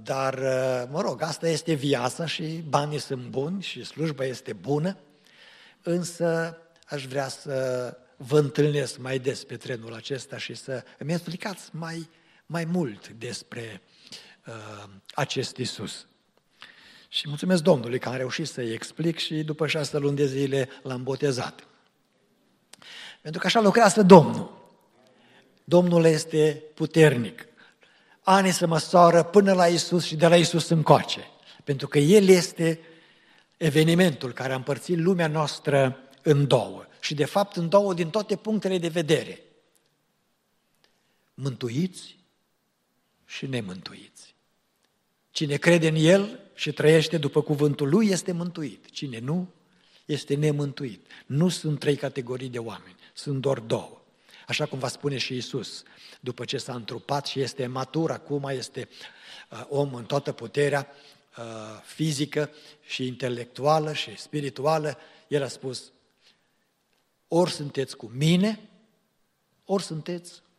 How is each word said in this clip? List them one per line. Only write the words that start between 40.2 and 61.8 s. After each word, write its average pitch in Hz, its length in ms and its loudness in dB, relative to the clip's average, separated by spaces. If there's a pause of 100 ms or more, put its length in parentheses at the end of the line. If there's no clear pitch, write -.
Mântuiți 131 840 -6 (1040)
și - 220 -12
nemântuiți. 98 880 -10 (960)
Cine 143 260 -2
crede 165 320 4
în 156 80 2
El 196 440 4 (140)
și - 180 -6
trăiește 156 460 4
după 147 240 0
cuvântul 143 460 0
Lui 208 200 4
este 185 240 -2
mântuit. 165 580 -8
Cine 127 280 -10
nu, 165 340 -6 (520)
este 143 300 -6
nemântuit. 143 760 -4 (160)
Nu 156 220 0
sunt 156 300 -4
trei 147 180 0
categorii 127 520 -8
de 120 100 -10
oameni, 107 380 -12 (180)
sunt 135 260 -6
doar 131 180 0
două. 113 440 -6 (440)
Așa 147 200 -4
cum 139 120 -10
va 131 100 -4
spune 139 300 -6
și 127 160 -6
Iisus, 120 480 -8 (380)
după 123 240 -10
ce 127 140 -6
s-a 127 160 -10
întrupat 123 520 -6
și - 140 -6
este 127 260 -4
matur 131 440 -4
acum, 139 340 -6
este, 131 440 -8 (640)
uh, - 180 -16
om 139 260 -2
în 120 100 -12
toată 139 280 -4
puterea, 139 540 -2 (520)
uh, 117 60 -14 (400)